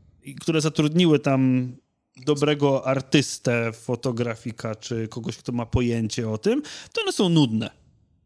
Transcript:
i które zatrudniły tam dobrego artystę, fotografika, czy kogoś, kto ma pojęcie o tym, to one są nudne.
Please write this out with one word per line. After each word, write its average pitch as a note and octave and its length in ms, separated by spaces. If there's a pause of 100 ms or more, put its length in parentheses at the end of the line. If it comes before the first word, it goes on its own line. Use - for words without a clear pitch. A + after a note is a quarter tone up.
(220)
i C#3+ 120
które D#3+ 260
zatrudniły D#3 580
tam C3 540 (540)
dobrego C#3+ 600
artystę, B2+ 880
fotografika, A#2 1000
czy A2+ 340
kogoś, A2+ 280
kto - 160
ma A#2+ 140
pojęcie A#2 640
o A2 80
tym, B3+ 240 (300)
to - 100
one G4 100
są G3 160
nudne. B2+ 420 (560)